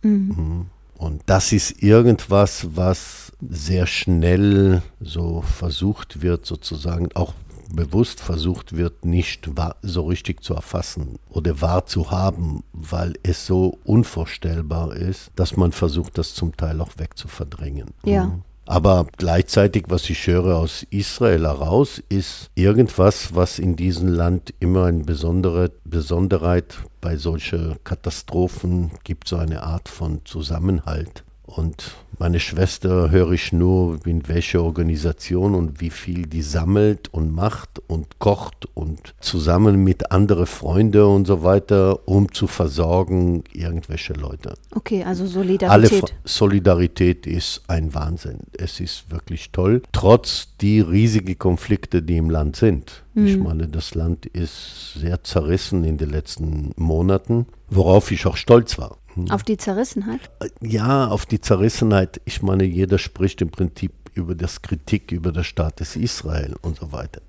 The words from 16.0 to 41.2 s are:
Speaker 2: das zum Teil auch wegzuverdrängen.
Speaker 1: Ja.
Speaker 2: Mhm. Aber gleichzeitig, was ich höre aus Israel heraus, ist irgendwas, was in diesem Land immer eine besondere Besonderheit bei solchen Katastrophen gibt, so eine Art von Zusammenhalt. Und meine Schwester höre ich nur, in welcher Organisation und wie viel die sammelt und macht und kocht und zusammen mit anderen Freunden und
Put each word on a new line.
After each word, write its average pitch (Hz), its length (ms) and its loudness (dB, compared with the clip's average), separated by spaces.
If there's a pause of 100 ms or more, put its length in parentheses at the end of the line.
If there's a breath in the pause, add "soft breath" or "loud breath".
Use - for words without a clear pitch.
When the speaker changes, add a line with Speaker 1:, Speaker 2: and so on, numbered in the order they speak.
Speaker 2:
das 82 160 -4
zum 85 220 -6
Teil 78 240 -4
auch 80 160 -6
wegzuverdrängen. 73 920 -10 (180)
Speaker 1:
Ja. 135 220 2
Speaker 2:
Mhm. 87 160 -8 (260)
Aber 90 460 4
gleichzeitig, 92 720 2
was 90 220 -2
ich - 180 -4
höre 90 300 2
aus - 320 -4
Israel 98 540 2
heraus, 78 680 0
ist - 440 -6
irgendwas, 101 800 4
was 87 260 0
in 90 180 0
diesem 90 320 -2
Land 85 500 0
immer 90 260 2
eine 85 200 0
besondere 85 680 0 (140)
Besonderheit 87 920 0 (220)
bei 82 160 -4
solchen 80 720 -4
Katastrophen 87 1040 -4 (140)
gibt, - 240 -8
so 87 80 -2
eine 80 260 -4
Art 82 240 -6
von 78 380 -6
Zusammenhalt. 80 1000 -4 (220)
Und - 500 -8 (240)
meine 85 220 0
Schwester 90 680 0
höre 90 220 4
ich - 220 -2
nur, 87 520 2
in 82 220 -2
welcher 85 360 0
Organisation 85 920 0
und 78 240 -2
wie 82 120 -6
viel 87 360 -8
die 80 140 -6
sammelt 92 720 2
und 78 200 -2
macht - 540 -6
und 82 320 -6
kocht - 540 -2
und - 480 -10
zusammen 95 600 4
mit 95 300 2
anderen 95 340 4
Freunden 101 580 2
und 98 220 6